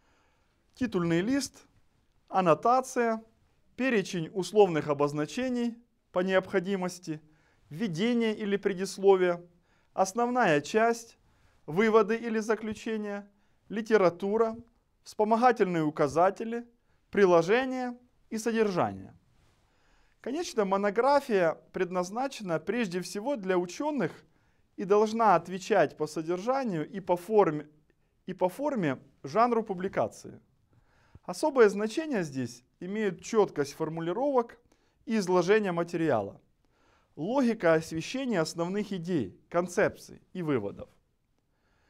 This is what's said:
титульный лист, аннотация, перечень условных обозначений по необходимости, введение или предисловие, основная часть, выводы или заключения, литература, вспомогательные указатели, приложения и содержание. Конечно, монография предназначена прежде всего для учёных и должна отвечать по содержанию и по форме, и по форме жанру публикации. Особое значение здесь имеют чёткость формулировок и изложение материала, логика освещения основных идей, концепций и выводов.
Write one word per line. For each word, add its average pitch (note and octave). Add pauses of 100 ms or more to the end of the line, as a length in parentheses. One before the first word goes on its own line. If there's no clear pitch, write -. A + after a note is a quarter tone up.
(760)
титульный F3
лист, C4 (640)
аннотация, A3+ (520)
перечень G3
условных F3+
обозначений D3+ (300)
по F#3
необходимости, F#3 (480)
введение A3
или G3+
предисловие, F#3 (520)
основная A3+
часть, A#3 (520)
выводы G#3+
или A3+
заключения, G#3 (400)
литература, G#3+ (460)
вспомогательные G#3+
указатели, F3 (440)
приложения A#3+ (360)
и A3
содержание. F3+ (1080)
Конечно, C4
монография G3+ (160)
предназначена F#3
прежде F#3
всего A3
для F#3
учёных G3+ (520)
и G#3
должна G#3+
отвечать F3
по D3+
содержанию F3+
и F#3+
по F3
форме, F3 (560)
и F#3
по F#3
форме F#3+ (240)
жанру A3
публикации. F3+ (840)
Особое B3
значение A3
здесь C3 (160)
имеют F#3+
чёткость F#3
формулировок F3+ (460)
и A3
изложение F#3
материала, E3 (760)
логика A3
освещения E3+
основных F3
идей, E3 (120)
концепций F3 (100)
и F#3
выводов. G#2 (1000)